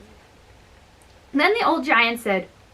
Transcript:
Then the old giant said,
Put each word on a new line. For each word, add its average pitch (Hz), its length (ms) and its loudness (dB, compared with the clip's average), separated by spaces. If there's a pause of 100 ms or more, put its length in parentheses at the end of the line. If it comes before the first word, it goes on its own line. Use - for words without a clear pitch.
(1300)
Then 311 220 0
the 466 120 -2
old 294 180 0
giant 233 360 2
said, 190 280 -2 (260)